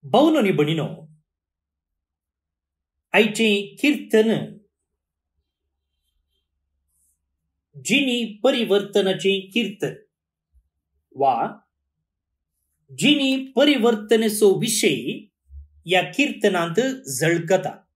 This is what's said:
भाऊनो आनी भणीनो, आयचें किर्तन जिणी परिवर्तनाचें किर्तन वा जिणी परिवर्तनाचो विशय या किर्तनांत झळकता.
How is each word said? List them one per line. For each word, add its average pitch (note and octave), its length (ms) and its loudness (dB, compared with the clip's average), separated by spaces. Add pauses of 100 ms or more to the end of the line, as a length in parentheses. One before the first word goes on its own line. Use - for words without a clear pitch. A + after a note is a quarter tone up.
भाऊनो C#4+ 340 4
आनी G#3 120 2
भणीनो, D3+ 360 0 (2250)
आयचें G#3+ 640 0
किर्तन A3 520 2 (3500)
जिणी A#3+ 600 -2
परिवर्तनाचें G3 1040 0
किर्तन F#3+ 440 -6 (1200)
वा C3+ 400 0 (1400)
जिणी C4+ 580 0
परिवर्तनाचो A3 1040 2
विशय E3 580 -2 (680)
या F3+ 160 2
किर्तनांत F#3 800 -2 (280)
झळकता. D#3+ 760 -2 (120)